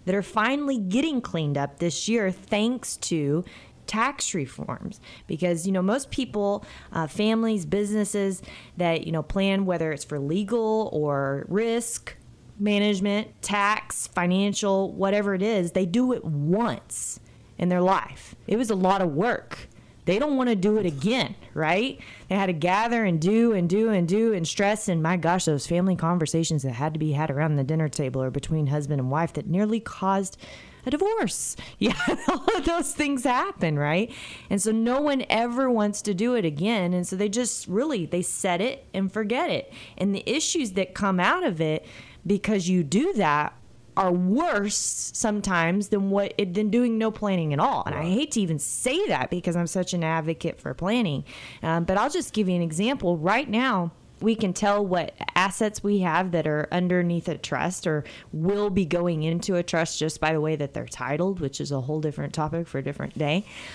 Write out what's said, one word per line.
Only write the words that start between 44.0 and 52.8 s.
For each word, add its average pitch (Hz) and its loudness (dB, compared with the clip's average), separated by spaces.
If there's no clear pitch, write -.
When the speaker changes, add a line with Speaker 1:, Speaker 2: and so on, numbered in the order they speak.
Speaker 1:
worse 202 0
sometimes 196 0
than 196 2
what 202 0
it, 185 -2
than 214 0
doing 233 2
no 220 0
planning 185 0
at 139 0
all. 254 2
And 151 -4
I - -4
Speaker 2:
Right. 165 -2
Speaker 1:
hate 294 0
to 226 0
even 165 0
say 285 -2
that 143 0
because 175 -2
I'm 175 0
such 180 -2
an 175 0
advocate 160 -2
for - -8
planning. 180 0
Um, 170 2
but 190 2
I'll 226 2
just 359 -4
give 208 2
you 180 2
an 175 2
example. 180 0